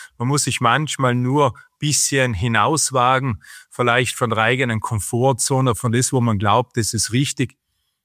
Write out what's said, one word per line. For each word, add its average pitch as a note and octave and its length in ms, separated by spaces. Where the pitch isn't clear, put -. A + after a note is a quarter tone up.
man A#2+ 120
muss C#3 160
sich - 160
manchmal B2+ 520
nur B2+ 400
bisschen C3+ 560
hinauswagen, B2 1080
vielleicht A#2+ 460
von A#2+ 160
der G#2+ 80
eigenen A#2+ 400
Komfortzone, B2 960
von A#2 160
das, B2 200
wo C3 100
man A2+ 180
glaubt, G#2+ 380
das A2 180
ist - 160
richtig, C3 440